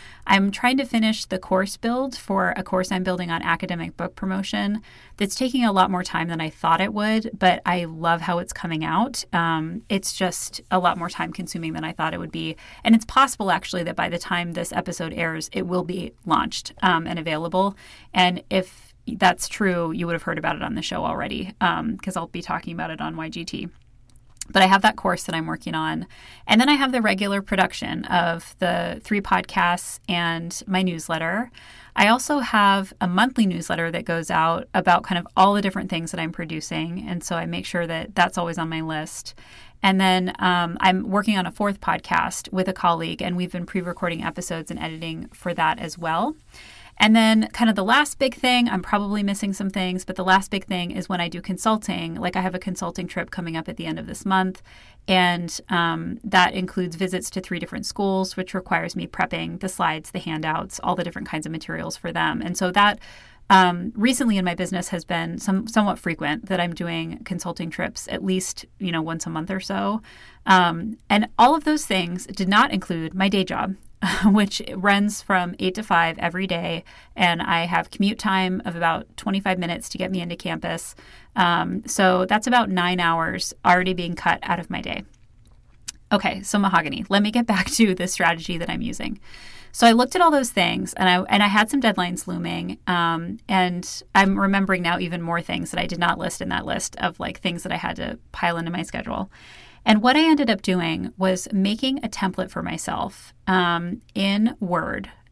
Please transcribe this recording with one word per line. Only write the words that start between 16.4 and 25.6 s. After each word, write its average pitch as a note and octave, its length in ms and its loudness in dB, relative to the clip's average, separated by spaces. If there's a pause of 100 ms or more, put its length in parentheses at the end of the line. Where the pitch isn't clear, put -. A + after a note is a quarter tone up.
um, E3 240 2
and E3+ 120 -4
available. E3+ 580 -2 (380)
And F3+ 340 2
if - 460 -4 (120)
that's F3+ 400 0
true, F3 460 0
you E3+ 140 -4
would E3+ 80 -2
have E3 80 -6
heard E3 160 -4
about D#3 180 -2
it - 60 -8
on - 120 -6
the F3 60 -4
show F3 240 -6
already, - 560 -6
um, E3+ 380 -2
'cause - 180 -8
I'll E3 120 -6
be E3+ 120 -10
talking E3 320 -8
about E3 180 -8
it D#3 120 -10
on D#3 120 -8
Y D#3+ 140 -8
G E3 160 -10
T. - 240 -10 (800)
But F#3+ 120 6
I F#3 40 10
have F#3+ 160 6
that G#3+ 140 4
course F3 280 -2
that - 100 -6
I'm D#3+ 120 -4
working E3 280 -6